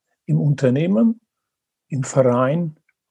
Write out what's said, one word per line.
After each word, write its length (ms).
im 160
Unternehmen, 800
im 160
Verein, 720